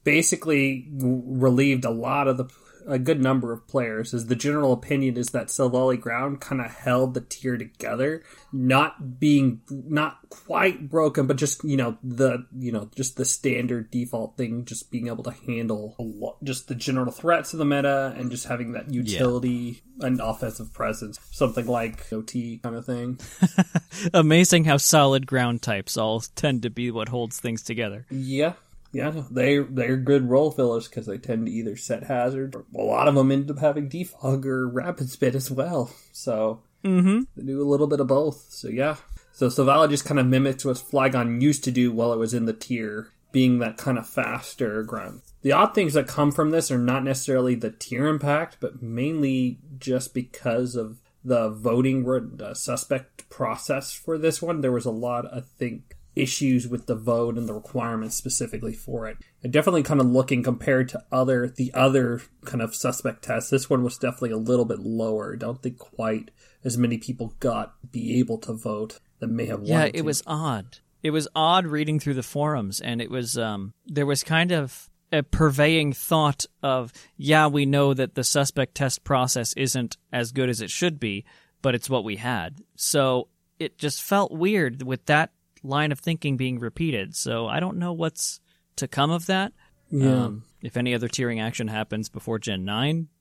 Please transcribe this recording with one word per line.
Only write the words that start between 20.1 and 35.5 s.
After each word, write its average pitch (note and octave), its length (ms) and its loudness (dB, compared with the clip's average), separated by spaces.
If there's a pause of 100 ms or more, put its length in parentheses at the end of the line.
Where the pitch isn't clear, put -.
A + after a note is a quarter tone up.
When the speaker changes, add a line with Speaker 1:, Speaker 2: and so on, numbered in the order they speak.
Speaker 1:
offensive A2 520 -6
presence, A2 460 -6 (120)
something A#2+ 360 0
like A#2 460 -2
O A2 80 -4
T A#2 420 -8
kinda A#2 180 -6
thing. B2 380 -6 (460)
Speaker 2:
<laughs> - 480 -6
Amazing E3+ 500 6
how D3+ 140 4
solid C3+ 500 4
ground A#2+ 340 0
types G2+ 360 -4
all A2 240 0
tend C3 420 -2
to A#2+ 60 -2
be A#2+ 220 -4
what A2+ 180 -4
holds A#2+ 300 -4
things A2+ 240 -6
together. A2+ 460 -6
Speaker 1:
Yeah. C3+ 440 -2 (400)
Yeah, D3+ 360 -4
they, C3 300 4
they're C3 380 0
good C3 320 4
role C#3+ 200 6
fillers A#2+ 380 0
'cause A2 200 -10
they G2 100 -6
tend A2+ 300 -2
to - 40 -4
either A2 240 -4
set - 280 -6
hazard, C3+ 520 -2
or - 180 -14
a A2 120 -4
lot A#2 240 4
of C#3 60 4
them C3+ 180 6
end C#3 180 0
up C#3+ 80 -6
having D3 300 2
defog C#3 560 -4
or C3 220 0
rapid B2+ 420 -4
spin B2+ 260 0
as C3+ 160 -4